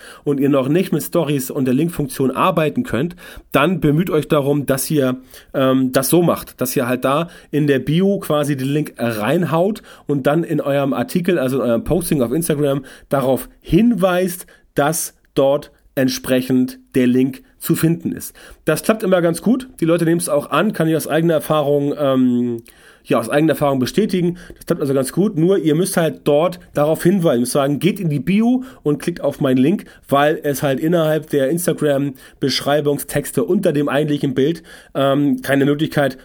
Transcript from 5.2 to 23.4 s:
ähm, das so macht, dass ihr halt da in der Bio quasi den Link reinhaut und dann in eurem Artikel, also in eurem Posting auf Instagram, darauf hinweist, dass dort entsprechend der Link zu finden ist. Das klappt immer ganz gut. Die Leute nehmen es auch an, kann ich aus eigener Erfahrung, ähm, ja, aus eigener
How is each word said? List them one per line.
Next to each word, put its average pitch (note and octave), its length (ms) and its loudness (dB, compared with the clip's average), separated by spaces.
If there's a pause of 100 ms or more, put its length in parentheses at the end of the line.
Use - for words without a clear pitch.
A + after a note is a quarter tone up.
ähm, C3 380 2
das C3+ 160 0
so E3+ 120 4
macht, C3 400 -2
dass B2+ 140 -4
ihr B2 120 -2
halt B2+ 180 -2
da D3+ 240 0 (200)
in D3+ 160 0
der C#3 140 2
Bio F#3+ 400 0
quasi D3 360 -2
den C3 120 -4
Link D3 320 -2
reinhaut D3+ 800 0 (240)
und C3+ 220 0
dann D#3 160 2
in D3 180 -2
eurem C#3 320 0
Artikel, F3 460 -2
also C3 160 -2
in A#2+ 80 0
eurem A#2 220 0
Posting E3+ 360 0
auf A2 100 -2
Instagram, D3 540 -2 (240)
darauf C3 400 0 (120)
hinweist, F#3 840 2 (300)
dass D3+ 400 -2 (180)
dort C#3 380 0 (240)
entsprechend B2+ 840 0 (160)
der B2+ 100 4
Link C3 380 0 (160)
zu - 160 0
finden E3 380 0
ist. - 220 -14 (300)
Das D#3 180 0
klappt A3 200 -2
immer F#3 180 2
ganz E3+ 220 0
gut. B3 260 0 (100)
Die D#3+ 60 -2
Leute E3 200 2
nehmen E3 140 2
es F3 80 -8
auch D3 220 -2
an, F3 240 0
kann D#3+ 140 0
ich D#3+ 100 0
aus C#3 100 -4
eigener E3 280 2
Erfahrung, C#3+ 640 0
ähm, B2 640 0 (420)
ja, C3 140 0
aus A2+ 100 -4
eigener D3+ 240 2